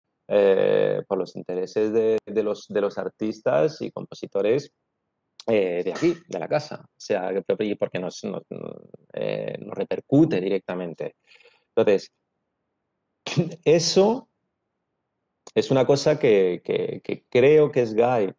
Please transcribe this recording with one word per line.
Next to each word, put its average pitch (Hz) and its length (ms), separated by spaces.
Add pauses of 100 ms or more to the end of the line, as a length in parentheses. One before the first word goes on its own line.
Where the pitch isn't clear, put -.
(280)
eh, 101 800
por 95 100
los 90 180
intereses 92 560
de, 110 320
de 104 200
los, 104 260
de 104 120
los - 180
artistas 127 840
y 107 80
compositores, - 840 (760)
eh, 92 360
de 92 80
aquí, 165 240 (120)
de 90 120
la 78 80
casa. - 380
O - 140
sea, 95 340
que, 98 320
y 101 80
porque - 240
nos, 90 260
nos, 95 200 (720)
eh, 52 460
nos - 160
repercute 101 640
directamente. 90 760 (600)
Entonces, 107 360 (1120)
<clears throat> - 400
eso 190 640 (1300)
es - 160
una 131 160
cosa 143 320
que, 95 440
que, - 400
que - 240
creo 143 440
que 123 160
Sky 110 520